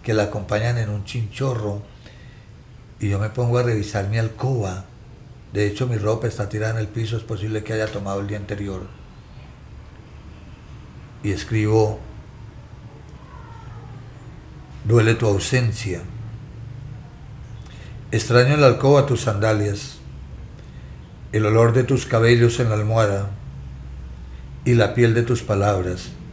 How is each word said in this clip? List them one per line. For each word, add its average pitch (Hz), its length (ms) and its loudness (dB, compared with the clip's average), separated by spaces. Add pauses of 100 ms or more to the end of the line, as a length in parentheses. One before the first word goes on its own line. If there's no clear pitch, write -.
que 113 100 2
la 107 100 4
acompañan 107 540 0
en 110 120 0
un 101 140 -4
chinchorro, 110 760 -2 (1160)
y 107 80 0
yo 98 120 0
me 107 100 0
pongo 120 280 2
a 123 40 4
revisar 104 460 0
mi 113 100 0
alcoba. 107 640 -2 (680)
De 104 160 2
hecho, 123 180 -2
mi 120 120 0
ropa 110 280 0
está 104 220 -2
tirada 110 240 -2
en 113 80 0
el 107 80 -2
piso, 113 280 -4
es 107 60 -4
posible 107 400 -4
que 110 100 -6
haya 110 140 0
tomado 98 340 -4
el 101 60 -4
día 104 120 -4
anterior. 98 440 -6 (2500)
Y 104 80 -2
escribo, 107 720 2 (2750)
"Duele 113 300 6
tu 113 120 0
ausencia. 101 760 0 (2000)
Extraño 123 440 6
en 151 80 4
la 131 60 10
alcoba 139 380 6
tus 123 160 0
sandalias, 104 760 0 (1300)
el 107 140 2
olor 113 260 8
de 123 120 4
tus 123 220 2
cabellos 117 520 6
en 117 120 2
la 107 40 2
almohada 104 560 2 (1300)
y 120 100 6
la 104 200 4
piel 117 200 6
de 117 80 4
tus 117 200 0
palabras 98 680 0 (220)